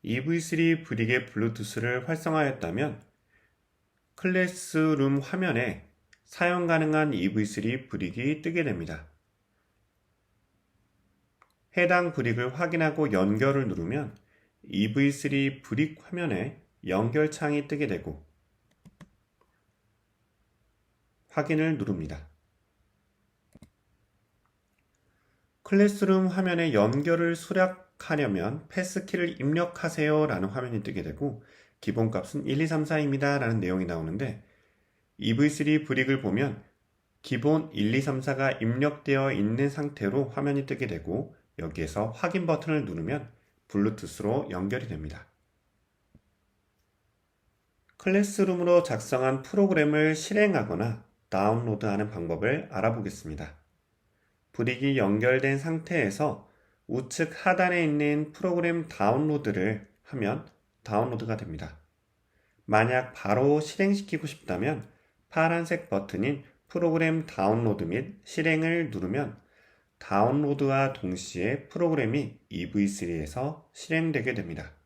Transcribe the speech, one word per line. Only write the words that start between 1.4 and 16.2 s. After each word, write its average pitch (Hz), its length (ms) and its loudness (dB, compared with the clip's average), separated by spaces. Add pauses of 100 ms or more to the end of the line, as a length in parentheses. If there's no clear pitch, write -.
활성화했다면 156 920 -2 (1120)
클래스룸 160 1040 2
화면에 135 720 -2 (320)
사용 175 460 0
가능한 156 440 4
이브이 98 320 2
쓰리 113 440 -4
브릭이 135 520 -4
뜨게 170 220 -2
됩니다. 80 460 -6 (2750)
해당 175 360 4
브릭을 123 440 0
확인하고 160 540 0
연결을 113 560 2
누르면 107 500 -4 (520)
이브이 113 420 2
쓰리 139 500 -2
브릭 151 400 -2
화면에 139 640 -4 (240)